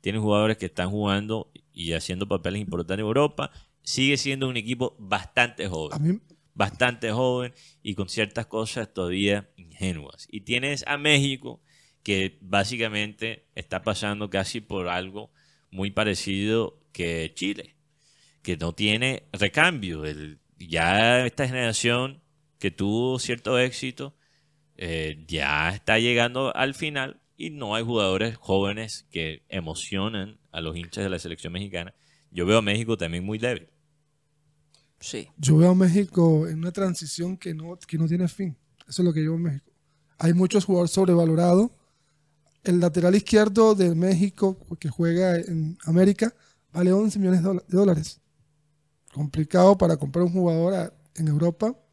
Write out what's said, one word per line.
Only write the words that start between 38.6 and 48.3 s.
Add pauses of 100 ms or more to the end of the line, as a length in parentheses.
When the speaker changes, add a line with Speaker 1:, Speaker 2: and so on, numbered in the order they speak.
Speaker 2:
Eso
es
lo
que
yo
veo
en
México. (460)
Hay
muchos
jugadores
sobrevalorados. (920)
El
lateral
izquierdo
de
México, (220)
que
juega
en
América, (400)
vale
once
millones
de
dola-,
de
dólares. (960)